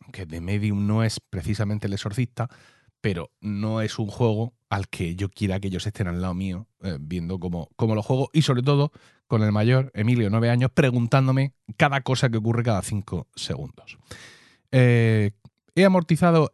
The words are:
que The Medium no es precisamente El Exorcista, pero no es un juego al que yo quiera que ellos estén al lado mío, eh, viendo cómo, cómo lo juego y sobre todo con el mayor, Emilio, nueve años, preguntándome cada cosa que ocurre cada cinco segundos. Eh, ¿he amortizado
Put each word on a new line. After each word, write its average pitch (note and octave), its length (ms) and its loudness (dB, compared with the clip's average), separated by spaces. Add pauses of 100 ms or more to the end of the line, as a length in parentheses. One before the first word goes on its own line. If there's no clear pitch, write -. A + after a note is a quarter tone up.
(100)
que F#2+ 140 -12
The E2 160 -10
Medium G2+ 460 -2
no A2 180 0
es - 160 -4
precisamente G#2 680 -6
El G2 60 -6
Exorcista, A2+ 560 -6 (500)
pero F2 400 -4
no G#2+ 400 -4
es A2 180 -4
un A2 100 -4
juego A2+ 460 -2 (160)
al G2 200 -4
que E2+ 260 -6
yo F#2+ 140 -6
quiera F#2+ 320 -4
que G2+ 80 -6
ellos F#2 180 -6
estén G2+ 200 -4
al F2 140 -4
lado F#2 120 -4
mío, F#2 340 -6 (160)
eh, F2+ 160 -6
viendo E2+ 400 -6
cómo, F2 380 -6
cómo A2 180 2
lo G#2+ 80 -2
juego C3+ 300 -2
y D#3 80 4
sobre B2+ 200 2
todo C#3+ 300 2 (360)
con A2 160 2
el G#2+ 100 2
mayor, B2 400 2
Emilio, A2+ 360 2
nueve A2+ 200 2
años, B2 240 2
preguntándome C3 800 2 (240)
cada C#3+ 240 2
cosa C3 280 0
que A2+ 80 -2
ocurre A2+ 260 0
cada A2 180 0
cinco F#2+ 520 -6
segundos. - 640 -10 (760)
Eh, A2+ 600 4 (420)
¿he F#3 120 6
amortizado E3+ 680 4